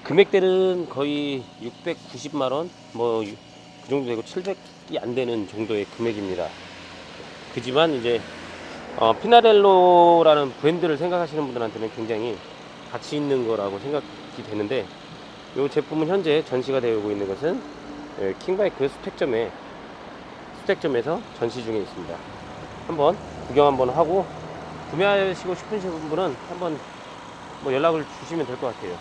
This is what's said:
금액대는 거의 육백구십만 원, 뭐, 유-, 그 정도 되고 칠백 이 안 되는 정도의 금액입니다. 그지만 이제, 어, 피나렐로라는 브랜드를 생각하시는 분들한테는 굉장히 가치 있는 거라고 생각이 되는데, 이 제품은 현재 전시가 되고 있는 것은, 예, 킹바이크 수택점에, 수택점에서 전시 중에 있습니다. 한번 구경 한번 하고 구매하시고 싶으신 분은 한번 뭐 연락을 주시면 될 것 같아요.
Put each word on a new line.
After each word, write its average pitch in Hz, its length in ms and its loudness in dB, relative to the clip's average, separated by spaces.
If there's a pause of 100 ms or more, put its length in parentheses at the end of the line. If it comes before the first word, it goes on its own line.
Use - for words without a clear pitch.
금액대는 185 840 4
거의 143 540 -2 (180)
육백구십만 139 880 -6
원, 165 180 -2 (240)
뭐, 113 300 0
유-, 104 120 -8 (480)
그 - 60 -18
정도 135 200 0
되고 113 140 -2
칠백 185 340 -6 (340)
이 151 60 -4
안 120 180 -4
되는 117 320 -2
정도의 104 380 -4
금액입니다. 101 640 -4 (1040)
그지만 131 400 2
이제, 117 280 0 (760)
어, 113 160 6
피나렐로라는 180 1400 8
브랜드를 165 440 2
생각하시는 165 480 0
분들한테는 113 500 -4
굉장히 113 420 -4 (540)
가치 147 260 -6
있는 139 300 0
거라고 101 320 -2
생각이 135 680 -8
되는데, 107 360 -2 (720)
이 135 140 0
제품은 151 380 -2
현재 160 380 2
전시가 131 340 0
되고 110 300 0
있는 101 180 -2
것은, 147 340 -2 (580)
예, 98 200 -2
킹바이크 185 480 0
수택점에, 120 640 -2 (1080)
수택점에서 156 600 0 (180)
전시 117 240 -2
중에 110 160 -2
있습니다. 85 380 -8 (680)
한번 165 300 2 (300)
구경 143 200 6
한번 131 220 4
하고 165 360 2 (680)
구매하시고 190 640 0
싶으신 190 340 -6 (200)
분은 170 260 0 (140)
한번 170 280 -4 (840)
뭐 139 100 0
연락을 156 320 4 (140)
주시면 165 260 -2
될 127 140 -6
것 120 160 -2
같아요. 90 260 -8